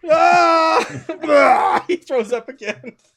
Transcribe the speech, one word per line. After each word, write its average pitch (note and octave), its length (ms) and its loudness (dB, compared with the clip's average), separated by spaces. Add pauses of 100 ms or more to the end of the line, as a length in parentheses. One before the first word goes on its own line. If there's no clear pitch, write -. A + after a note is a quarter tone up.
(100)
Ah! D#4+ 1700 0
<laughs> - 40 -20
He F4+ 80 -2
throws A#3+ 360 -6
up A#3 160 -8
again. A3+ 480 -14 (200)